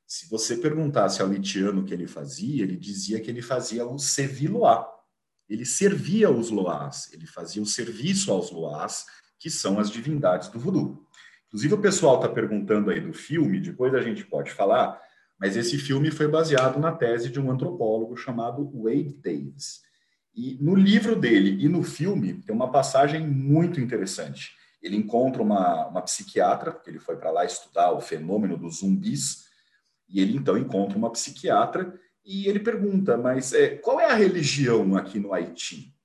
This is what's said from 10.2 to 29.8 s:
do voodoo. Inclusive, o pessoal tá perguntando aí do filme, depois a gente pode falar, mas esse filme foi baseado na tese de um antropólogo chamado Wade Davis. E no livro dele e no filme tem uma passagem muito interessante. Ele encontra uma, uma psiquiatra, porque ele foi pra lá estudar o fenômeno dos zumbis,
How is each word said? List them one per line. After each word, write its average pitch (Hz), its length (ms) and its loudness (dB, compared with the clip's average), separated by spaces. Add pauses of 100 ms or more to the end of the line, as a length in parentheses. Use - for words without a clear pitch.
do 117 100 -12
voodoo. - 460 -2 (420)
Inclusive, 135 260 0
o 202 80 2
pessoal 160 380 6
tá 117 80 0
perguntando 104 600 0
aí 95 100 0
do 82 140 -8
filme, 139 480 0
depois 127 340 -2
a 120 60 2
gente 113 240 -6
pode 71 260 -6
falar, 107 500 2 (380)
mas 98 160 0
esse 120 220 0
filme 143 340 0
foi 151 160 0
baseado 147 520 4
na 165 120 2
tese 120 380 0
de 139 100 -4
um 131 100 -2
antropólogo 117 680 -2
chamado 123 560 -6
Wade 123 480 -2
Davis. - 640 -10 (520)
E 127 240 -8
no 160 160 2
livro 202 400 6
dele 98 480 4
e 151 60 4
no 165 120 2
filme 147 520 -2
tem - 200 -8
uma 123 160 0
passagem 147 560 2
muito 147 540 2
interessante. 95 720 -6 (300)
Ele 98 160 -4
encontra 120 440 0
uma, 92 460 2
uma - 140 -6
psiquiatra, - 720 0
porque - 160 -18
ele 78 100 -14
foi 82 160 -8
pra 80 160 -4
lá 85 140 2
estudar - 460 0
o - 100 -2
fenômeno 87 560 -2
dos 82 220 -10
zumbis, 98 680 0 (600)